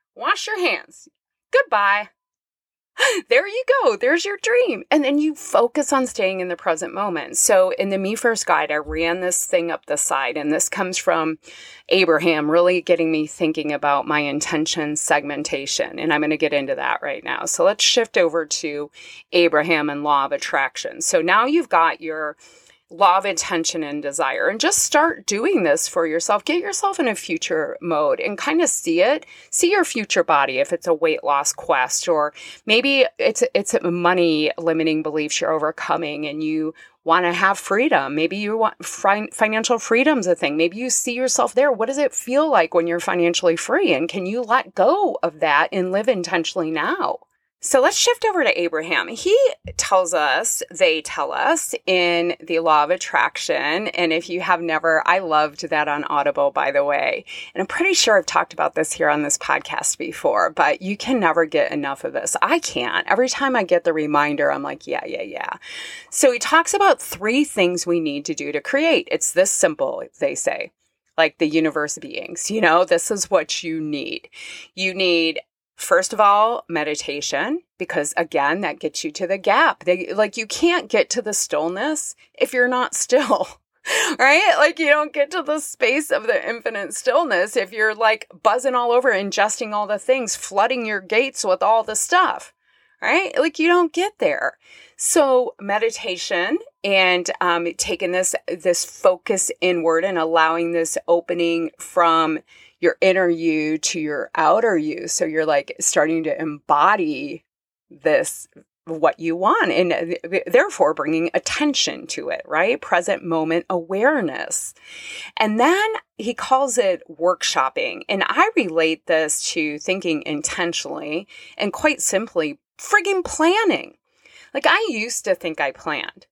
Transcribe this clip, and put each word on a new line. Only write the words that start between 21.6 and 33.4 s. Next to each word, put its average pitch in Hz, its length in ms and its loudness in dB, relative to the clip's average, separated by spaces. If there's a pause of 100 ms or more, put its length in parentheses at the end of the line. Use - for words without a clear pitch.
got 165 320 2
your 156 360 -8 (560)
law 180 240 4
of 196 80 0
intention 170 580 -2
and 147 200 -8
desire, 143 460 -2
and 214 100 -4
just 320 200 0
start 302 460 2
doing 240 380 0
this 143 240 2
for 170 180 0
yourself. 165 380 0
Get 339 160 0
yourself 392 400 -2
in 285 80 0
a 214 80 0
future 160 640 -4
mode 151 400 0
and 208 180 -4
kinda 311 300 2
see 170 340 0
it. 277 240 2 (240)
See - 220 2
your 381 140 4
future 202 400 0
body 139 340 2
if 143 140 0
it's 170 140 -6
a 170 60 2
weight 156 300 0
loss 143 300 0
quest, - 560 0
or 151 240 0 (320)
maybe 254 400 2 (120)
it's, - 360 0